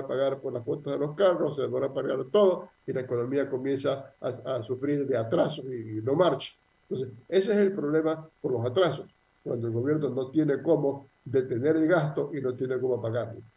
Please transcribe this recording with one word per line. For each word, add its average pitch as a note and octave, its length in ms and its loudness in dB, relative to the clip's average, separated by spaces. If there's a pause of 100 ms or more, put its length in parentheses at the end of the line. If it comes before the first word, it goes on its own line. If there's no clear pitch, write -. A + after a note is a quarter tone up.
a - 20 -10
pagar C3+ 320 0
por C3+ 140 -6
las A#2+ 100 -4
cuentas C#3+ 300 -4
de C#3 60 -2
los D3 180 -2
carros, E3+ 400 2
se C3+ 60 -2
demoran B2+ 280 -2
a C3+ 40 -10
pagar C3 360 -2
todo, F#3+ 380 4 (180)
y - 60 -4
la C3 80 -2
economía B2+ 480 -2
comienza C#3 720 -2
a, - 80 -4 (280)
a A#2 60 -4
sufrir C#3 440 -2
de B2+ 100 0
atrasos B2 480 0
y, A2+ 340 -6
y A2 40 -6
no B2+ 120 0
marcha. E3+ 380 2 (360)
Entonces, - 260 -6 (140)
ese F#3+ 240 2
es G3+ 60 4
el G3 140 4
problema D#3 560 0 (120)
por C3+ 120 -2
los A#2 140 0
atrasos, D3+ 400 2 (360)
cuando B2 260 -4
el A#2 40 -2
gobierno C#3+ 380 0
no B2+ 180 -2
tiene D3 340 2
cómo C#3 440 2 (180)
detener C3 520 2
el D#3+ 120 4
gasto D3+ 460 2
y C#3+ 60 -6
no B2+ 140 -2
tiene B2+ 240 -2
cómo B2 220 0
pagarlo. A2+ 400 -4 (160)